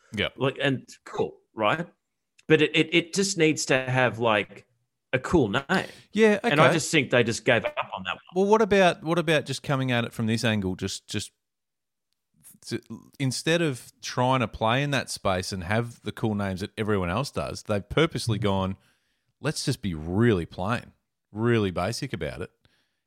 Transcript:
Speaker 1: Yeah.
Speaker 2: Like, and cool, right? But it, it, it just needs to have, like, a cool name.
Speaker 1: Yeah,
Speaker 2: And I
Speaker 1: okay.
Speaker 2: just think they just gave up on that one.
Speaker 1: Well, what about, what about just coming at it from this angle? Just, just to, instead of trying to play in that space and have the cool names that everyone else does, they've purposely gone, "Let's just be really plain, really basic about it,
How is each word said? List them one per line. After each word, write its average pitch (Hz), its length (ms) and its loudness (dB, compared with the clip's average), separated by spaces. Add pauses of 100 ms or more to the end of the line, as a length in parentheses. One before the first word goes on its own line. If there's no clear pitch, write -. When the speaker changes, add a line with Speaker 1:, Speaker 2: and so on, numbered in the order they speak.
(140)
Speaker 1:
Yeah. 101 220 -2
Speaker 2:
Like, 127 260 -2
and 135 240 -2 (200)
cool, - 320 -6 (160)
right? 123 320 0 (600)
But 156 140 4
it, 147 140 2
it, 156 180 2
it - 200 0
just 196 240 -2
needs 156 300 2
to 139 120 2
have, 127 400 0
like, 107 460 0 (480)
a 131 60 0
cool 131 300 2
name. 139 360 -2 (280)
Speaker 1:
Yeah, 208 300 6
Speaker 2:
And 151 160 4
I 160 60 8
Speaker 1:
okay. 160 80 6
Speaker 2:
just 156 180 -2
think 139 200 2
they 120 120 6
just 110 220 -4
gave 117 180 4
up - 120 -6 (200)
on 95 100 -10
that 87 100 -6
one. - 40 -14 (160)
Speaker 1:
Well, 190 100 2
what 214 160 4
about, 190 420 4
what 165 160 0
about 156 260 2
just - 160 -6
coming 131 300 -2
at 120 140 2
it 120 80 -8
from 113 120 -4
this 113 180 0
angle? 101 320 0
Just, - 320 -8
just - 240 -8 (1400)
to, - 140 -6 (380)
instead 160 420 0
of 143 300 -4 (100)
trying 127 400 0
to 110 60 0
play 117 360 0
in 147 80 -4
that 127 180 -2
space 92 420 -2
and 92 120 -6
have 117 380 -4
the 104 100 -8
cool 110 240 -2
names 98 260 -4
that 104 160 -6
everyone 101 320 0
else 117 220 -2
does, - 320 -6
they've 101 240 -4
purposely 127 500 0
gone, 95 380 -2 (640)
"Let's 127 260 -4
just 139 160 -2
be 98 140 -4
really 90 500 2
plain, 101 460 -6 (400)
really 110 400 0
basic 95 420 -4
about 80 280 -8
it, - 100 -12 (560)